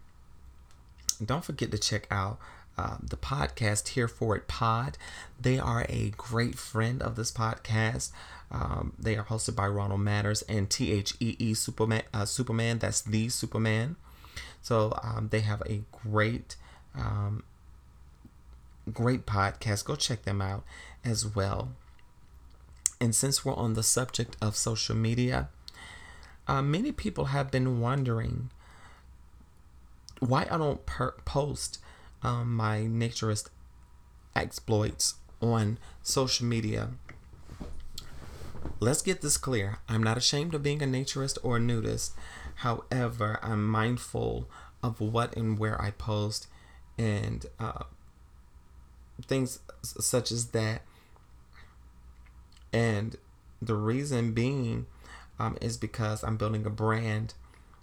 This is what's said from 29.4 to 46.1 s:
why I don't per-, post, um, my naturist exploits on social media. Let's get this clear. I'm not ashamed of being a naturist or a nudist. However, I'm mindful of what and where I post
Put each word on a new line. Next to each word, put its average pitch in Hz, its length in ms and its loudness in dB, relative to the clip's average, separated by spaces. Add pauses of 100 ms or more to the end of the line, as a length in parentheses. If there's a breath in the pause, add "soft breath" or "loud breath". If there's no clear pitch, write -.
why 131 280 4
I - 80 0
don't 151 300 0
per-, - 380 -2
post, 139 560 -2 (420 loud breath)
um, 120 320 0
my 107 280 2
naturist 113 640 0 (880)
exploits - 800 0 (280)
on 113 380 2 (240 loud breath)
social 127 420 2
media. 110 440 0 (1900 loud breath)
Let's 123 240 4
get 185 180 0
this 147 160 2
clear. 107 420 0 (100)
I'm 110 160 4
not 110 120 4
ashamed 147 380 2
of 143 80 -2
being 147 180 2
a 143 60 2
naturist 135 560 -2
or 120 140 2
a 117 40 4
nudist. 113 520 2 (460 loud breath)
However, 117 840 0
I'm 107 240 2
mindful 117 800 0 (320 loud breath)
of 120 200 -2
what 113 360 0
and 110 220 0
where 107 240 0
I 104 80 2
post 107 560 -2 (500 loud breath)